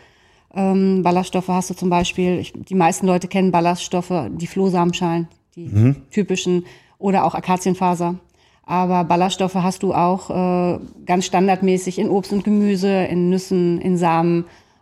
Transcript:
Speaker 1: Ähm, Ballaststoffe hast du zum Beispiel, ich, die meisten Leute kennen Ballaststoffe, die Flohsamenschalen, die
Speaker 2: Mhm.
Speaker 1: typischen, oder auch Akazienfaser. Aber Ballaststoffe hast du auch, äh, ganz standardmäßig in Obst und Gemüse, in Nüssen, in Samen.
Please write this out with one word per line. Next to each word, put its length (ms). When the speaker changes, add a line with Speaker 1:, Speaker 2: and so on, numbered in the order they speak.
Speaker 1:
Ähm, 480
Ballaststoffe 460
hast 200
du 60
zum 160
Beispiel, 480
ich, 160
die 200
meisten 320
Leute 220
kennen 240
Ballaststoffe, 760
die 160
Flohsamenschalen, 800
die 100
Speaker 2:
Mhm. 300
Speaker 1:
typischen, 540
oder 280
auch 100
Akazienfaser. 840
Aber 400
Ballaststoffe 520
hast 260
du 100
auch, 380
äh, 500
ganz 220
standardmäßig 720
in 100
Obst 240
und 120
Gemüse, 440
in 240
Nüssen, 520
in 180
Samen. 480